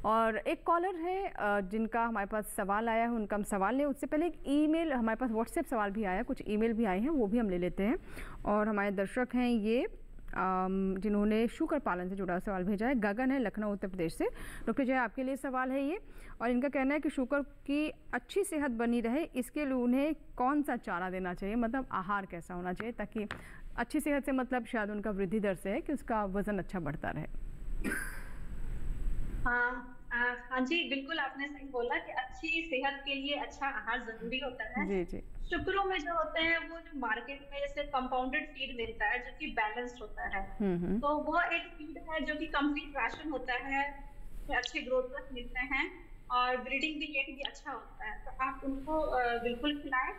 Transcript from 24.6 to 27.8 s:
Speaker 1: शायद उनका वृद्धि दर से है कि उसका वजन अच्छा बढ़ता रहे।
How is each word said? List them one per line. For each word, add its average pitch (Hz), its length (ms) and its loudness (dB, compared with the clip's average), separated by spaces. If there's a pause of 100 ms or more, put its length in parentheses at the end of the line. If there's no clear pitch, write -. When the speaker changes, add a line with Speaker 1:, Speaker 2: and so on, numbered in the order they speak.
Speaker 1:
शायद 208 240 0
उनका 208 200 0
वृद्धि 196 300 2
दर 196 140 4
से 190 160 -2
है 254 100 2
कि 330 120 -2
उसका 220 320 0
वजन 202 340 2
अच्छा 175 220 -2
बढ़ता 147 300 -2
रहे। - 140 -4 (2250)